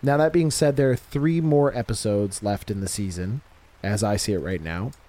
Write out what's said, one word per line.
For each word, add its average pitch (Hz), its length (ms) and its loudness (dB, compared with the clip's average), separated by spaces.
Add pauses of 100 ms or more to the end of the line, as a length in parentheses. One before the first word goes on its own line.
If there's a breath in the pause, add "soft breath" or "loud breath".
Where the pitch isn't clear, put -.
Now, 143 140 4
that 160 160 4
being 160 160 4
said, 143 260 2
there 135 140 4
are 120 60 2
three 165 440 0
more 147 340 4
episodes 104 680 -2
left 104 280 -4
in 98 120 -4
the 92 60 -4
season, 95 520 -6 (420)
as 101 220 0
I 104 140 0
see 104 160 0
it 92 60 0
right 85 200 -4
now. 85 300 -6 (180)